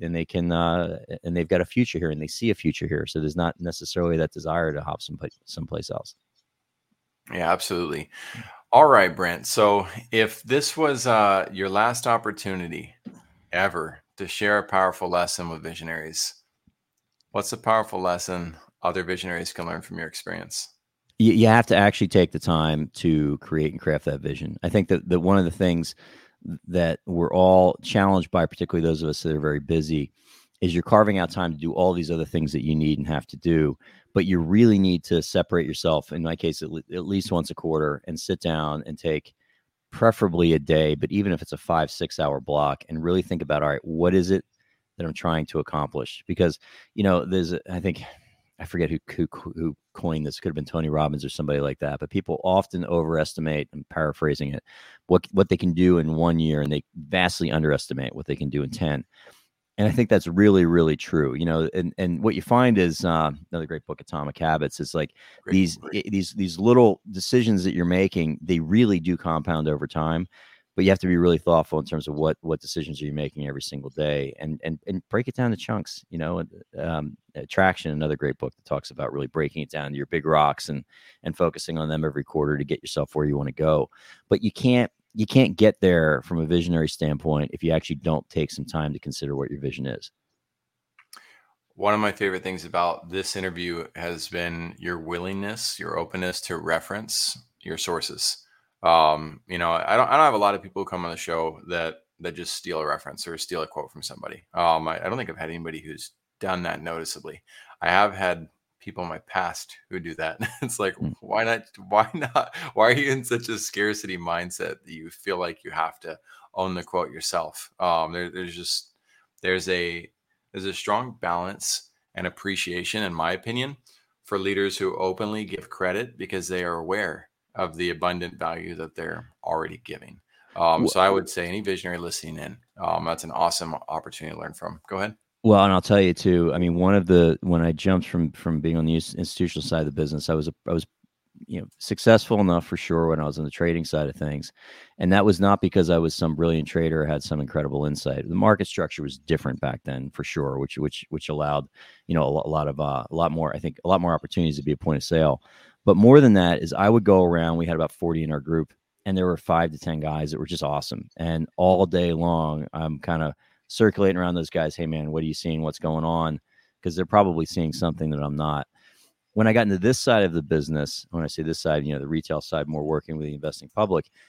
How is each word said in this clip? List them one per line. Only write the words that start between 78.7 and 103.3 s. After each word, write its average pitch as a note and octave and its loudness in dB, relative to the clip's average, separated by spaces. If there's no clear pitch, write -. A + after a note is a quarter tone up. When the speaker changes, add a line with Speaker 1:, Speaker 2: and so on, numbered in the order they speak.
Speaker 1:
about C#2 -8
really C#2 -6
breaking D2+ -4
it D2 -12
down C#2+ -8
to C#2+ -10
your C#2 -6
big D#2 -4
rocks D2+ 2
and, C#2 -6
and E2 -6
focusing E2 -2
on D#2 -2
them D#2 -2
every C#2+ -4
quarter D2 -2
to C#2+ -4
get D2 -6
yourself - -6
where D2+ 0
you C#2+ 0
wanna C#2 -4
go. D#2 2
But G#2+ 2
you G#2+ -2
can't, B2 2
you G#2+ -2
can't A#2+ 4
get G#2+ 6
there D#2+ 4
from E2+ -4
a D#2+ 0
visionary E2+ 2
standpoint D2+ -2
if - -8
you E2 2
actually D#2+ -2
don't D#2 -2
take D#2 -2
some C#2+ -10
time D2+ -4
to C#2 -8
consider C#2+ -8
what C#2 -6
your C#2 -10
vision C2+ -8
is. - -10
Speaker 2:
One G2+ 2
of G#2+ 2
my G#2 0
favorite F#2+ -2
things F2+ -8
about E2+ -2
this F#2+ -6
interview F2 -6
has E2 -8
been E2+ -6
your F2 -8
willingness, F#2 -8
your D#2+ -6
openness F2+ -6
to E2+ -8
reference E2 -4
your E2 -10
sources. - -6
Um, D#2 4
you F2+ -8
know, E2+ -2
I E2+ 0
don't, A#2+ 4
I C3 4
don't D#3 6
have C3 2
a G#2+ 0
lot G2+ 2
of F#2+ -8
people F#2+ -8
who F#2+ -8
come F2+ -6
on E2+ -6
the E2 -10
show E2 -6
that, E2 -4
that E2+ -10
just E2+ -10
steal E2+ -6
a D2+ -4
reference D2 -8
or E2+ -10